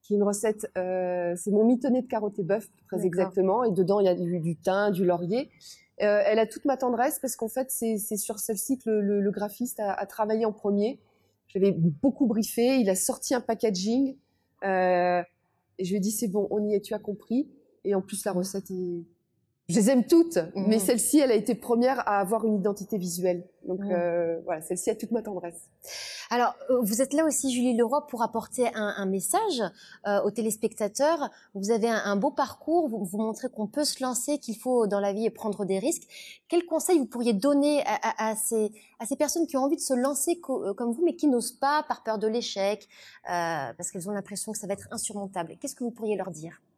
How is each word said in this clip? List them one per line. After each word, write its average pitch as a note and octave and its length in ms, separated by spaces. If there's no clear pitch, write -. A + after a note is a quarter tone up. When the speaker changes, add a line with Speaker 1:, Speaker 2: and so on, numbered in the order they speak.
Speaker 1:
qui - 120
est G#3 40
une G3+ 60
recette, G#3+ 540
euh, F3+ 600
c'est G3 140
mon G#3 120
mitonné B3+ 380
de B3+ 60
carotte G#3 320
et G3 40
bœuf, G3+ 240
très F#3 100
Speaker 2:
D'accord. F3 80
Speaker 1:
exactement. F#3 580
Et A3 80
dedans, F#3+ 300
il G3 40
y F#3 40
a F3 60
du, F3 240
du D#3+ 180
thym, G3 340
du F3+ 140
laurier. F3+ 440
Euh, G#3 240
elle A3 140
a A3 60
toute - 200
ma C4+ 100
tendresse B3 440
parce B3+ 160
qu'en A3+ 120
fait, C4 240
c'est, A3+ 260
c'est G#3 200
sur G#3 220
celle-ci A#3 400
que A3+ 100
le, G#3+ 120
le, G3+ 200
le G3+ 100
graphiste G#3 480
a, G3+ 140
a G3+ 120
travaillé A3 400
en G#3+ 60
premier. G#3 480
Je G3 120
l'avais G3 140
beaucoup E3+ 520
briefé, A#3 520
il G#3+ 120
a F#3 60
sorti - 380
un B3 80
packaging, A3+ 760
euh, F3+ 580
et F#3+ 80
je F3 40
lui G3+ 80
ai F#3+ 40
dit, « G#3 120
C'est G#3+ 160
bon, G3+ 200
on G#3 160
y G#3 80
est, G3+ 80
tu G#3+ 120
as G#3 60
compris. » G#3+ 500
Et G3 120
en F#3 60
plus, G3 240
la G3+ 60
recette F#3+ 400
est, F3 320
je E3+ 80
les A3 140
aime B3+ 160
toutes, E4 320
Speaker 2:
Mhm. F#3 300
Speaker 1:
mais A3 120
celle-ci, A#3+ 400
elle C4 120
a G#3+ 40
été A3 200
première A#3+ 520
à G3+ 120
avoir G#3 260
une G#3+ 100
identité G3+ 420
visuelle. F3 500
Donc, F#3+ 120
Speaker 2:
Mhm. G3 120
Speaker 1:
euh, E3+ 540
voilà, D#3+ 160
celle-ci F3+ 280
a A3 60
toute A3 160
ma A3+ 100
tendresse. F3 480
Speaker 2:
Alors, A#3+ 260
euh, B3+ 120
vous A3 200
êtes C4+ 120
là D#4+ 120
aussi, C#4 260
Julie B3 240
Leroy, A#3+ 320
pour A#3 140
apporter A3+ 540
un, G#3 220
un G3 80
message, B3+ 560
euh, G3+ 160
aux G3+ 80
téléspectateurs. A3 1000
Vous G3 160
avez A3+ 180
un, A3 160
un G3+ 100
beau A#3+ 160
parcours, D#4 560
vous, A3+ 160
vous F#3 140
montrez A3 320
qu'on G#3+ 180
peut C#4+ 160
se C4 200
lancer, C4 340
qu'il A3+ 200
faut B3 300
dans G3+ 120
la G3+ 140
vie A3 160
prendre G#3 360
des F#3+ 140
risques. C#4+ 280
Quel F4 180
conseil D#4+ 340
vous B3 60
pourriez A#3 280
donner C#4+ 520
à, G#3+ 180
à, A3 280
à G#3+ 40
ces, G#3+ 360
à A#3 60
ces C4+ 100
personnes D4+ 320
qui C4+ 100
ont B3+ 60
envie C#4+ 120
de E4 60
se - 120
lancer C#4 460
co-, - 260
euh, G3 80
comme A#3+ 180
vous, B3 120
mais F4 120
qui D4+ 120
n'osent A#3+ 300
pas D4 300
par - 160
peur A3 140
de G#3+ 100
l'échec, G#3+ 560
euh, - 460
parce E3 600
qu'elles F#3 180
ont G#3 40
l'impression G3+ 380
que G#3 60
ça F#3+ 100
va G3 60
être G3 180
insurmontable ? G3 680
Qu'est-ce - 160
que - 80
vous A#3 80
pourriez G#3+ 240
leur F#3+ 160
dire ? D#3 300